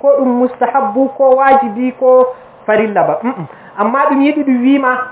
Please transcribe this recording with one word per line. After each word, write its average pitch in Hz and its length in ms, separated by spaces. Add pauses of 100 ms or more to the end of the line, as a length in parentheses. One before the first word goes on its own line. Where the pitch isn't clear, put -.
ko 277 80 (100)
ɗum 254 200
mustahabbu 262 760
ko 262 200
wajibi 254 600
ko 254 360 (320)
farilla 214 360
ba. 151 200
Mm-mm. 220 240 (320)
Amma 220 200 (120)
ɗum 277 100
yiɗi 294 240
ɗum 254 180
wima 262 360 (140)